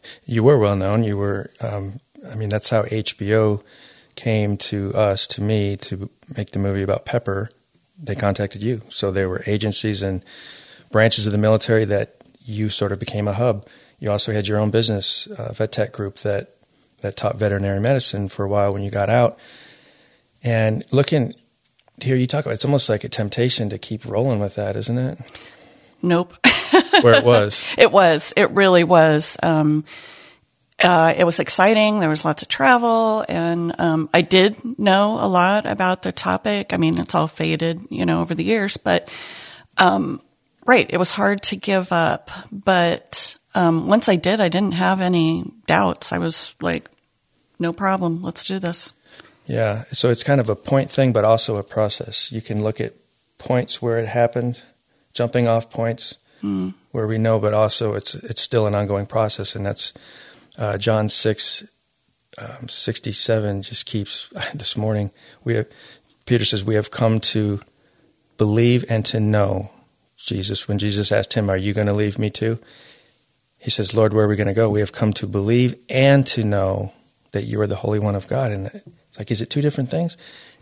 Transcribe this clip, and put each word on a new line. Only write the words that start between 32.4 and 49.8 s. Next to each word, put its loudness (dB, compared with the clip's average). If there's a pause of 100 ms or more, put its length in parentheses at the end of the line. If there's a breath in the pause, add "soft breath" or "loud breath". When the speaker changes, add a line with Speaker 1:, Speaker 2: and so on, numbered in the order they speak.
Speaker 2:
of -12
travel, 2
and, -2
um, 0
I 4
did 0
know 2
a 0
lot 2
about -2
the -6
topic. -4
I -2
mean, 2
it's -4
all 0
faded, -4
you -6
know, 0
over -4
the -4
years, -2
but, -2 (680 loud breath)
um, 2 (460)
right, 6
it 0
was 0
hard 0
to -4
give -2
up. 0 (200 loud breath)
But, 0 (180)
um, 2
once 4
I 4
did, 0
I 2
didn't 0
have 0
any 2 (240)
doubts. 0
I -2
was -4
like, -4 (720)
"No -2
problem. -2
Let's -6
do -6
this." -6 (540 soft breath)
Speaker 1:
Yeah. -2